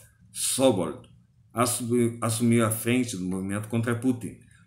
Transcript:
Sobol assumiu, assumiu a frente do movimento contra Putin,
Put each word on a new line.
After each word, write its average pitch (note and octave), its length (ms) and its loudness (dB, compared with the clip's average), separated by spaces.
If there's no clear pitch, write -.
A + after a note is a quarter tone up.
Sobol F#2+ 720 0
assumiu, A#2 680 0
assumiu A#2 460 2
a G#2 40 0
frente A#2 460 0
do F2+ 80 -6
movimento F#2+ 440 -4
contra A#2 260 0
Putin, A2+ 460 -2